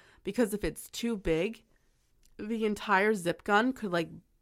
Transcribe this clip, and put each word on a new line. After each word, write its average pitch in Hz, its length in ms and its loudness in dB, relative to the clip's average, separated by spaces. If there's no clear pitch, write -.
because 202 280 0
if 208 100 -4
it's - 280 -6
too 233 260 -4
big, 180 460 -2
the 220 300 -2
entire 208 480 2
zip 175 300 -2
gun 220 280 4
could, 220 200 -8
like, 170 180 0